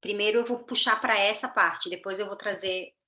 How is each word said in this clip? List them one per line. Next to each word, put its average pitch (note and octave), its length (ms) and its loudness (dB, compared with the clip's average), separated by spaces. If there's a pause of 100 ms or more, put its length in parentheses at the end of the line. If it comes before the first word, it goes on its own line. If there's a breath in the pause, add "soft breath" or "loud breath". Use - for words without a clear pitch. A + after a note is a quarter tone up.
Primeiro G#3+ 380 2
eu A#3 60 0
vou A#3+ 140 -2
puxar A3+ 400 0
pra A#3 180 2
essa G#3 300 2
parte, F3 420 2
depois F#3+ 300 -6
eu G#3 60 -2
vou G3+ 100 -8
trazer F#3 580 -4 (140)